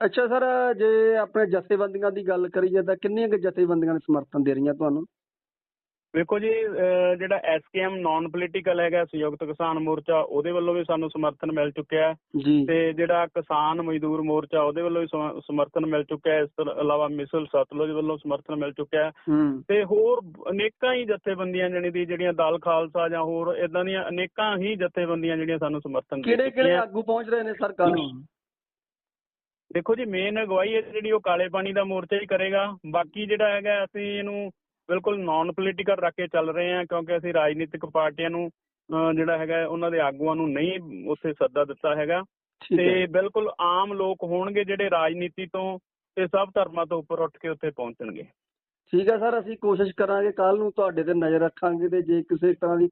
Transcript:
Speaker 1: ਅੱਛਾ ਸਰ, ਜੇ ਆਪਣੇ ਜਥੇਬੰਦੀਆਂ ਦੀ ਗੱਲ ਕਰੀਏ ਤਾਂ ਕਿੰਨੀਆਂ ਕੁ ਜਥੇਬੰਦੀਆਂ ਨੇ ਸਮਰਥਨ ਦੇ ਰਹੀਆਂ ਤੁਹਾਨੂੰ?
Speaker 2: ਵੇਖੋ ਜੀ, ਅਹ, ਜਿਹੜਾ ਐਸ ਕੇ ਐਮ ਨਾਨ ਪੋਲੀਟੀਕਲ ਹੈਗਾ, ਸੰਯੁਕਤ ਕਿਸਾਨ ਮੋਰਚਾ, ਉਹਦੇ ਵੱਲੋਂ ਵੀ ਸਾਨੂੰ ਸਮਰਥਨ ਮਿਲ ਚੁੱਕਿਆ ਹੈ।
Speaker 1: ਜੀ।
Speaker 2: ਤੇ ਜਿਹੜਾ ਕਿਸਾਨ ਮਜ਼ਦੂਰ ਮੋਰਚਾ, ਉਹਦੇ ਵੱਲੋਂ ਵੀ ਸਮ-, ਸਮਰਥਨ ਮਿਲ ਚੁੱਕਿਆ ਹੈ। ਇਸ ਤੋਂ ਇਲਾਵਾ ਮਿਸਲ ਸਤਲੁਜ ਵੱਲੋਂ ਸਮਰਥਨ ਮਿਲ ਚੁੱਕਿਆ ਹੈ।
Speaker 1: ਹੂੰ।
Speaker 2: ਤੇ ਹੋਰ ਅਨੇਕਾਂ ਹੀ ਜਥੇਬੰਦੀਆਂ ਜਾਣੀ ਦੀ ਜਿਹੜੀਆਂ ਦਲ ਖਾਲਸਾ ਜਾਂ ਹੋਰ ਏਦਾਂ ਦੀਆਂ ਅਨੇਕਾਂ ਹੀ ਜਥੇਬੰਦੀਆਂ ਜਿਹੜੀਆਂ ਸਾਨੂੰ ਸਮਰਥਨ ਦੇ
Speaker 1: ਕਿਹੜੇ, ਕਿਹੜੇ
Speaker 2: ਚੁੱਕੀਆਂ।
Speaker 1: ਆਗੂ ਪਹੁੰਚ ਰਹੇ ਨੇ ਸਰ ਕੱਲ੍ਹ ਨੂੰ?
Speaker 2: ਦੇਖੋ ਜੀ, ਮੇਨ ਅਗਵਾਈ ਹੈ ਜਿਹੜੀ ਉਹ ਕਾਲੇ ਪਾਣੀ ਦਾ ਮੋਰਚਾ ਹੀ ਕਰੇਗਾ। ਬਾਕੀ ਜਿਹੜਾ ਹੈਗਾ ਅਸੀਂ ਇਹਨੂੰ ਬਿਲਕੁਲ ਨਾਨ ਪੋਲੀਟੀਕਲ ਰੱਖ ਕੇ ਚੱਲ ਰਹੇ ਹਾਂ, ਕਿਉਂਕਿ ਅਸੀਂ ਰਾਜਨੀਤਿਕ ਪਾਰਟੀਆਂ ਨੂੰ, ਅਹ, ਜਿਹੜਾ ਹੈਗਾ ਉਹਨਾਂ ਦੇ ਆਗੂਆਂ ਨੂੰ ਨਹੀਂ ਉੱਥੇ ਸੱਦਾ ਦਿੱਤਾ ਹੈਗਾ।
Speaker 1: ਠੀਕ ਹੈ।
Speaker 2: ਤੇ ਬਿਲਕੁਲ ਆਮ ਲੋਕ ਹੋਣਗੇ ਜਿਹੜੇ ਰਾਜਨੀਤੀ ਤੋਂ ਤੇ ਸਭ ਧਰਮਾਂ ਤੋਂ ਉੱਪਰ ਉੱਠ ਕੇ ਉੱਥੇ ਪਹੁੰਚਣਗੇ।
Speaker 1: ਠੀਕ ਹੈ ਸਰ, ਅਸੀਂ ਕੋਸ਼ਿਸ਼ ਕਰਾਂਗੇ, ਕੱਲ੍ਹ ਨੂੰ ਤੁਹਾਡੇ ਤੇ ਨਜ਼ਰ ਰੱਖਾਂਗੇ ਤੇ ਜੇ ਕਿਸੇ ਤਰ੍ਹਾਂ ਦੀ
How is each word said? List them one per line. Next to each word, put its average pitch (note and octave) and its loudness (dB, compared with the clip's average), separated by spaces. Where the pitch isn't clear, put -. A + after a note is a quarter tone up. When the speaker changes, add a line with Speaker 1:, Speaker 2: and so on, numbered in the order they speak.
Speaker 1:
ਅੱਛਾ A#3+ 2
ਸਰ, B3+ 2
ਜੇ A3 4
ਆਪਣੇ G#3+ 2
ਜਥੇਬੰਦੀਆਂ G3 0
ਦੀ F#3+ -4
ਗੱਲ F3+ 0
ਕਰੀਏ F#3 2
ਤਾਂ F#3 0
ਕਿੰਨੀਆਂ G#3+ 0
ਕੁ G#3 2
ਜਥੇਬੰਦੀਆਂ E3+ 2
ਨੇ D#3+ 0
ਸਮਰਥਨ C#3+ 0
ਦੇ C#3 2
ਰਹੀਆਂ C#3+ 2
ਤੁਹਾਨੂੰ? D3+ 0
Speaker 2:
ਵੇਖੋ E3+ 2
ਜੀ, A3 0
ਅਹ, F3+ 2
ਜਿਹੜਾ F#3+ 0
ਐਸ D#3+ 0
ਕੇ F#3+ -2
ਐਮ F#3+ -2
ਨਾਨ E3 0
ਪੋਲੀਟੀਕਲ F3 -2
ਹੈਗਾ, E3+ 2
ਸੰਯੁਕਤ D3+ -4
ਕਿਸਾਨ D#3+ -2
ਮੋਰਚਾ, D#3 0
ਉਹਦੇ D3+ 0
ਵੱਲੋਂ F3 0
ਵੀ F3 -2
ਸਾਨੂੰ D#3+ -2
ਸਮਰਥਨ D#3 -4
ਮਿਲ D3 0
ਚੁੱਕਿਆ D#3 0
ਹੈ। D#3+ -2
Speaker 1:
ਜੀ। D3 4
Speaker 2:
ਤੇ E3 2
ਜਿਹੜਾ E3+ 2
ਕਿਸਾਨ D#3+ 0
ਮਜ਼ਦੂਰ D#3 -2
ਮੋਰਚਾ, D#3 0
ਉਹਦੇ D3 0
ਵੱਲੋਂ E3+ 0
ਵੀ E3 -2
ਸਮ-, D3+ -6
ਸਮਰਥਨ D3 -2
ਮਿਲ D3+ 0
ਚੁੱਕਿਆ D#3 -2
ਹੈ। D#3 2
ਇਸ D3 0
ਤੋਂ D3+ -4
ਇਲਾਵਾ D3 2
ਮਿਸਲ D3 -4
ਸਤਲੁਜ D3 0
ਵੱਲੋਂ D#3 -2
ਸਮਰਥਨ D3 -6
ਮਿਲ C#3+ -4
ਚੁੱਕਿਆ D3+ -2
ਹੈ। D#3 -4
Speaker 1:
ਹੂੰ। D3 0
Speaker 2:
ਤੇ G3+ 2
ਹੋਰ A3 2
ਅਨੇਕਾਂ A3 -2
ਹੀ B3 -2
ਜਥੇਬੰਦੀਆਂ F#3 -2
ਜਾਣੀ F3+ -2
ਦੀ F3 -2
ਜਿਹੜੀਆਂ F3 -2
ਦਲ E3 2
ਖਾਲਸਾ E3 0
ਜਾਂ E3 -2
ਹੋਰ E3 -2
ਏਦਾਂ F3 -2
ਦੀਆਂ F#3+ -4
ਅਨੇਕਾਂ F#3+ -2
ਹੀ G3 -2
ਜਥੇਬੰਦੀਆਂ E3 -2
ਜਿਹੜੀਆਂ D#3+ -2
ਸਾਨੂੰ D3+ -2
ਸਮਰਥਨ C#3 -6
ਦੇ C#3 -4
Speaker 1:
ਕਿਹੜੇ, A#3 2
ਕਿਹੜੇ C4 0
Speaker 2:
ਚੁੱਕੀਆਂ। B3+ 4
Speaker 1:
ਆਗੂ G#3 -4
ਪਹੁੰਚ A3+ -2
ਰਹੇ A#3 0
ਨੇ A3 -4
ਸਰ G3+ -4
ਕੱਲ੍ਹ E3+ 4
ਨੂੰ? C#3 -4
Speaker 2:
ਦੇਖੋ F3 0
ਜੀ, A#3+ -2
ਮੇਨ G#3 -2
ਅਗਵਾਈ G3 0
ਹੈ A3 2
ਜਿਹੜੀ G#3+ -6
ਉਹ G#3+ 4
ਕਾਲੇ F3+ 0
ਪਾਣੀ F#3+ -4
ਦਾ G3 0
ਮੋਰਚਾ F#3+ -2
ਹੀ G3+ -4
ਕਰੇਗਾ। G3 0
ਬਾਕੀ E3+ -2
ਜਿਹੜਾ G#3 2
ਹੈਗਾ G3+ 0
ਅਸੀਂ G3+ -6
ਇਹਨੂੰ G3+ -6
ਬਿਲਕੁਲ F#3+ -2
ਨਾਨ E3 0
ਪੋਲੀਟੀਕਲ F#3+ -2
ਰੱਖ F3 -2
ਕੇ F3+ -4
ਚੱਲ D#3+ 0
ਰਹੇ F3 -2
ਹਾਂ, F3+ -2
ਕਿਉਂਕਿ E3+ -2
ਅਸੀਂ E3+ -4
ਰਾਜਨੀਤਿਕ D#3 0
ਪਾਰਟੀਆਂ D#3 0
ਨੂੰ, E3+ -6
ਅਹ, D#3+ 2
ਜਿਹੜਾ D#3+ 2
ਹੈਗਾ E3 -2
ਉਹਨਾਂ E3+ -4
ਦੇ E3 2
ਆਗੂਆਂ D3 0
ਨੂੰ D#3+ -2
ਨਹੀਂ E3+ -2
ਉੱਥੇ D#3 -4
ਸੱਦਾ C#3+ -4
ਦਿੱਤਾ D3 -2
ਹੈਗਾ। D#3+ -2
Speaker 1:
ਠੀਕ F3 2
ਹੈ। F3 2
Speaker 2:
ਤੇ F#3 2
ਬਿਲਕੁਲ G3 0
ਆਮ F#3 2
ਲੋਕ F#3+ -2
ਹੋਣਗੇ F#3+ -2
ਜਿਹੜੇ G3 -2
ਰਾਜਨੀਤੀ F3 0
ਤੋਂ F#3+ -6
ਤੇ F#3 0
ਸਭ G3 0
ਧਰਮਾਂ E3+ 0
ਤੋਂ E3 -2
ਉੱਪਰ E3 -4
ਉੱਠ D#3+ -2
ਕੇ E3 -6
ਉੱਥੇ D#3 -4
ਪਹੁੰਚਣਗੇ। A#2+ -10
Speaker 1:
ਠੀਕ F#3+ 4
ਹੈ A3 2
ਸਰ, A#3 0
ਅਸੀਂ G#3+ -8
ਕੋਸ਼ਿਸ਼ G3 2
ਕਰਾਂਗੇ, G3+ 2
ਕੱਲ੍ਹ G3 4
ਨੂੰ G#3+ 0
ਤੁਹਾਡੇ F3+ 0
ਤੇ E3+ 0
ਨਜ਼ਰ D#3+ 4
ਰੱਖਾਂਗੇ E3+ 0
ਤੇ F3+ 2
ਜੇ E3+ 2
ਕਿਸੇ F3 2
ਤਰ੍ਹਾਂ E3+ 0
ਦੀ F3 4